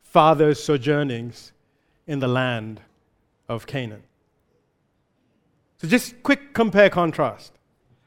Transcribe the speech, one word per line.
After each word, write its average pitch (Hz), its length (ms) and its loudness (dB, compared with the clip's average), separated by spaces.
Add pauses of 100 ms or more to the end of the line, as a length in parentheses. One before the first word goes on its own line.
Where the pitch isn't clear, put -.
father's 151 580 4
sojournings 135 920 -4 (560)
in 147 100 -6
the 131 80 -4
land 120 540 -4 (680)
of 117 180 -10
Canaan." 113 360 -10 (1700)
So - 100 -12
just - 380 -2
quick 277 300 -2
compare 202 360 4
contrast. 156 640 -2 (540)